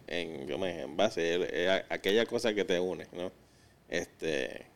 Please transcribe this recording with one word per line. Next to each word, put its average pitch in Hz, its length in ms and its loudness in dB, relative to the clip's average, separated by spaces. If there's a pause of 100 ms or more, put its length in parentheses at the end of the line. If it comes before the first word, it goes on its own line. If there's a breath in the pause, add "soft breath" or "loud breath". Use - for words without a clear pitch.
en, 80 420 -4
¿cómo 87 180 -2
es? 87 100 -2
En 71 200 -6
base, 87 380 2 (300)
es 92 40 4
a-, 95 240 2
aquella 101 340 2
cosa 117 280 0
que 98 100 2
te 87 140 2
une, 87 340 -2
¿no? 90 200 -6 (560)
Este, 80 880 -2